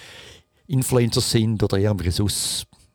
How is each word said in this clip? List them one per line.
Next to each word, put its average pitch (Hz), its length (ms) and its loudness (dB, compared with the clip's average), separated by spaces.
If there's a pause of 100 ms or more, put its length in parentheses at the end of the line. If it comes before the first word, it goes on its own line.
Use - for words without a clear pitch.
(680)
Influencer 127 520 2
sind 113 440 0
oder 98 140 0
irgendwelche 95 360 0
sonst, - 540 -2 (280)